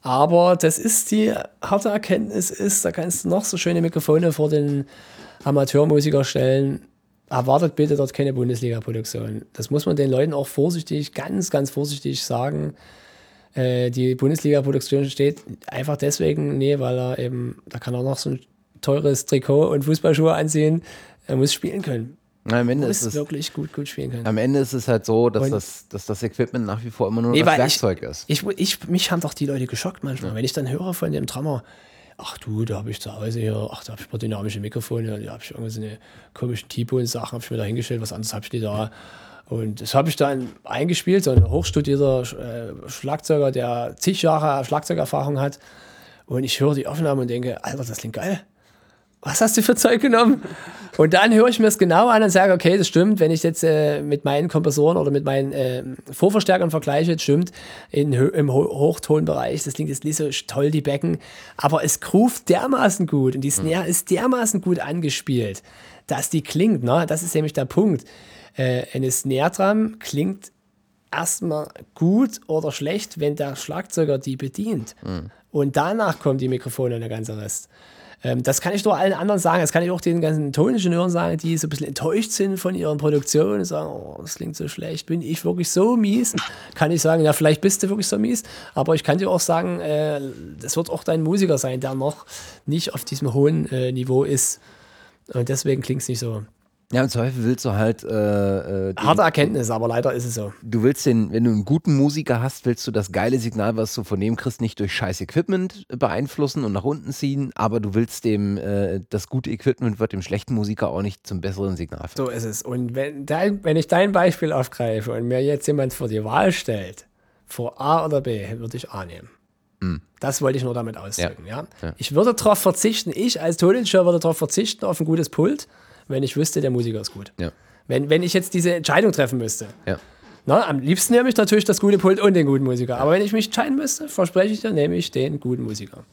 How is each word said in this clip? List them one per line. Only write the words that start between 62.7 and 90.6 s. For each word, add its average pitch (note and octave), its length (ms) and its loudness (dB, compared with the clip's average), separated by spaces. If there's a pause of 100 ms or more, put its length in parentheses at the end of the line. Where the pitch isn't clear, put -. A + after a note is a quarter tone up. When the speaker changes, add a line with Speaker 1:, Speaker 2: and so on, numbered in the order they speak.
Speaker 1:
gut C3 280 2
und C3+ 80 -4
die C#3 60 0
Speaker 2:
Mhm. C#3 40 0
Speaker 1:
Snare E3+ 360 -2
ist - 220 -2
dermaßen G#3+ 500 2
gut F3+ 200 0
angespielt, C3+ 800 -4 (440)
dass C3+ 240 -4
die D#3+ 120 0
klingt", F3 420 2
ne? D3 240 4
Das D#3+ 140 -2
ist E3+ 120 -6
nämlich D#3 180 0
der C#3 120 -2
Punkt. F3+ 400 2 (520)
Äh, B2+ 280 0 (100)
eine C3 160 -2
Snare C3+ 400 0
Drum G#3+ 480 0
klingt F#3 540 -4 (600)
erstmal D#3+ 560 -4 (260)
gut G#3+ 520 2
oder D#3 260 -2
schlecht, E3 480 -6
wenn D3 160 0
der C#3 200 -4
Schlagzeuger D3+ 640 -2
die C3+ 180 -6
bedient. C#3+ 680 -6
Speaker 2:
Mhm. F#2 280 -8 (200)
Speaker 1:
Und C#3 260 0
danach F#3 420 0
kommt C3+ 220 0
die C3 80 -2
Mikrofone B2 480 -4
und A2+ 40 -6
der A2+ 80 -10
ganze A2 300 -8
Rest. G#2+ 300 -10 (560)
Ähm, B2 180 0
das C3+ 180 0
kann F3+ 140 -2
ich G3+ 100 -2
nur G#3 120 4
allen F#3+ 160 2
anderen F#3+ 260 0
sagen, F3 220 2
das D3+ 120 0
kann E3+ 100 2
ich F3 80 0
auch F3 100 -2
den E3+ 200 0
ganzen D#3 320 0
Toningenieuren F3+ 580 2
sagen, E3+ 280 0
die E3 200 -2
so D#3 80 -2
ein D#3 40 -4
bisschen D3 160 -4
enttäuscht E3 460 -2
sind G3 260 0
von F#3 160 -2
ihren D#3 240 -2
Produktionen D3+ 640 2
und F3+ 60 0
sagen, D#3 240 -6
"Oh, D2 300 -12
das D#3 160 -12
klingt D#3 200 -8
so D#3 120 -8
schlecht, D#3+ 380 -8
bin E3 160 -2
ich D#3 220 -6
wirklich F3 260 -2
so A3+ 260 4
mies?" A3 380 2 (400)
Kann D#3 160 2
ich E3+ 120 0
sagen, D#3+ 200 4
"Ja, D3+ 120 6
vielleicht D3+ 260 4
bist G3 220 2
du F#3+ 60 0
wirklich G3+ 200 -2
so G#3 100 -2
mies", A3+ 240 0 (320)
aber D#3 200 2
ich D#3 100 0
kann D3+ 140 2
dir F#3+ 120 0
auch F3+ 100 2
sagen, F3 400 0
äh, D3+ 400 -2 (400)